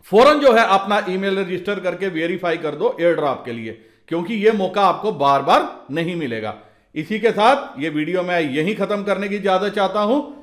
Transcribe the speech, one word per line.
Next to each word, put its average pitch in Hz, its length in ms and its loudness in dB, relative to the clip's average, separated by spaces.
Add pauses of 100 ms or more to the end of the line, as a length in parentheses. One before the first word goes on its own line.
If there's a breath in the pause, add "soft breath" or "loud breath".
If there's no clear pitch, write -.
फौरन 277 360 6
जो 269 120 6
है 226 140 6
अपना 196 420 2
ईमेल 190 300 -2
रजिस्टर 185 420 -4
करके 180 280 -4
वेरीफाई 170 480 -2
कर 151 180 -6
दो 190 260 -2
एयर 170 140 4
ड्रॉप 147 300 -2
के 123 80 -10
लिए, 110 340 -12 (220 soft breath)
क्योंकि 175 260 -4
ये 214 180 4
मौका 202 300 0
आपको 190 300 2
बार 139 300 2
बार 220 480 0
नहीं 165 260 -4
मिलेगा। 113 420 -6 (360 soft breath)
इसी 175 260 -6
के 220 100 2
साथ 214 500 2
ये 156 80 -4
वीडियो 156 340 -2
मैं 175 180 0
यहीं 156 360 -2
खत्म 202 280 -2
करने 202 240 -2
की 202 80 -4
इजाजत 196 380 0
चाहता 202 260 0
हूं। 226 200 0 (220 loud breath)